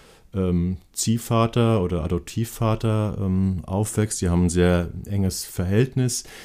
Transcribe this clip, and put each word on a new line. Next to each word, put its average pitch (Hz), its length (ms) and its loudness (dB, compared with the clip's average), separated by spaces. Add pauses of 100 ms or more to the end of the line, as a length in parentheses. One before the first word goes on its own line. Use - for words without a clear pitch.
(340)
ähm, 90 440 0 (160)
Ziehvater 113 880 2
oder 87 220 0
Adoptivvater, 107 1160 -2
ähm, 95 460 0
aufwächst. 107 560 -2
Die 90 80 2
haben 87 160 4
ein - 20 6
sehr 87 400 4 (160)
enges 98 400 -2
Verhältnis. 120 800 0 (200)